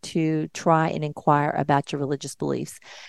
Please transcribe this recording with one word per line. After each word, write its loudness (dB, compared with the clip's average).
to -2
try 4
and -4
inquire 0
about 0
your -4
religious -6
beliefs. -6